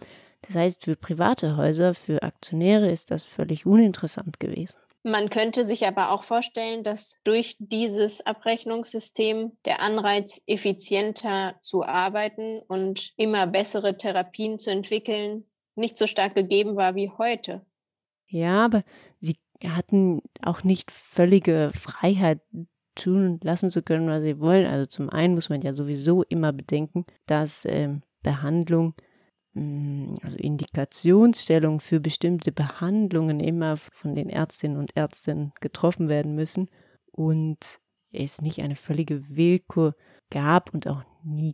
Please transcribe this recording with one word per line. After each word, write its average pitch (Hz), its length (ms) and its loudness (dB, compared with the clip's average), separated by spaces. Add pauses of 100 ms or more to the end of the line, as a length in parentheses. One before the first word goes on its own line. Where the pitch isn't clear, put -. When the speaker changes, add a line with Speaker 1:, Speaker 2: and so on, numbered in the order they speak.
(420)
Speaker 1:
Das 185 140 -8
heißt, 175 280 0
für 160 120 -2
private 170 600 0
Häuser, 160 380 2
für - 260 -4
Aktionäre 180 720 2
ist - 180 -6
das 165 140 -6
völlig 160 420 -6
uninteressant 196 760 4
gewesen. - 380 -8 (260)
Speaker 2:
Man 214 260 0
könnte 226 340 0
sich 214 240 0
aber 196 240 0
auch 202 120 -2
vorstellen, 226 600 -4
dass 208 400 -6
durch 226 360 2
dieses 214 640 -2
Abrechnungssystem 226 1300 -4 (100)
der - 180 -2
Anreiz, 208 640 0
effizienter 202 1160 -2
zu - 240 -2
arbeiten 214 800 -4
und 190 480 -4
immer 214 320 2
bessere 196 480 0
Therapien 208 640 -4
zu 226 100 -8
entwickeln, 208 760 -4 (300)
nicht 226 200 -4
so 214 120 0
stark 196 280 0
gegeben 202 400 2
war 185 200 2
wie 196 220 -4
heute. 226 480 -4 (600)
Speaker 1:
Ja, 180 380 2
aber 220 180 2 (380)
sie 160 160 -4 (280)
hatten 175 560 2 (200)
auch 175 240 -2
nicht 185 260 0
völlige 175 840 4
Freiheit, 185 680 0 (540)
tun 185 320 2
und 170 160 -4
lassen 175 260 0
zu 170 140 0
können, 160 260 0
was 156 140 0
sie 147 160 -2
wollen. 175 260 6
Also 139 220 -2
zum - 240 -6
einen 175 240 4
muss 165 140 -2
man 143 120 -2
ja 139 140 -4
sowieso 147 480 2
immer 160 280 0
bedenken, 151 540 -4 (220)
dass, 151 380 0
ähm, 143 360 -2 (220)
Behandlung, 165 720 0 (580)
mm, 143 720 -6
also 143 160 -10
Indikationsstellung 160 1400 4
für 165 200 0
bestimmte 160 520 -2
Behandlungen 165 880 0
immer 160 380 0
von - 380 -8
den 147 140 -4
Ärztinnen 156 480 -4
und 143 200 -6
Ärzten 151 640 -4
getroffen 165 480 0
werden 151 240 0
müssen 156 380 -4 (400)
und 156 680 -2 (320)
es - 300 -8
nicht 156 220 -6
eine 143 120 -4
völlige 147 640 -6
Willkür 165 580 2 (360)
gab 151 420 2
und 151 140 -6
auch 139 160 -6 (200)
nie 151 300 -4